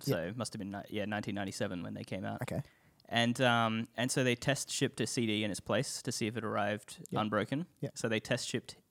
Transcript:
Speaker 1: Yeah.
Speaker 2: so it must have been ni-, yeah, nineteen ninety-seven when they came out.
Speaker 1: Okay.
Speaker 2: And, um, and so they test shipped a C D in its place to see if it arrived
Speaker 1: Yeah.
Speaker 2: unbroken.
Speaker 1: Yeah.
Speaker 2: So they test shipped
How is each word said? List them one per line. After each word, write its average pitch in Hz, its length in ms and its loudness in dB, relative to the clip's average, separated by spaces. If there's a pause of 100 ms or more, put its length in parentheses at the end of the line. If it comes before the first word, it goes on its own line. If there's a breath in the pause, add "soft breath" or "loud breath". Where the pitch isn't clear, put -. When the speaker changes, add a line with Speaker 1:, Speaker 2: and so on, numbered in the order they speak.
Speaker 1:
Yeah. 135 100 2
Speaker 2:
so 85 100 2
it 101 120 -4
must 113 160 -4
have 113 60 -6
been 98 140 -6
ni-, 98 180 -6
yeah, 104 160 -2
nineteen 104 280 -2
ninety-seven 98 480 -2
when 107 120 -8
they 104 100 -8
came 101 200 -6
out. 107 180 -4
Speaker 1:
Okay. - 200 -4 (460 soft breath)
Speaker 2:
And, 117 320 4
um, 117 560 4
and 120 160 2
so 139 100 4
they 123 140 6
test - 340 0
shipped - 300 0
a 117 60 2
C - 200 2
D 107 160 2
in 107 80 0
its 87 80 -4
place - 440 -2
to 123 100 -4
see 113 140 -2
if 110 100 -2
it 110 80 -4
arrived 104 540 -2 (100)
Speaker 1:
Yeah. 107 140 2
Speaker 2:
unbroken. 107 420 2 (160)
Speaker 1:
Yeah. 143 140 -4
Speaker 2:
So - 160 -2
they 110 100 2
test - 260 -2
shipped - 300 -4 (140)